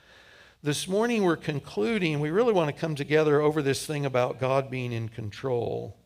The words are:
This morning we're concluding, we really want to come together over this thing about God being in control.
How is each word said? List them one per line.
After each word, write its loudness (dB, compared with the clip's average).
This -4
morning 2
we're 4
concluding, -2
we -2
really 2
want 2
to -14
come -2
together 4
over 2
this 0
thing -4
about 0
God 0
being -6
in -4
control. -6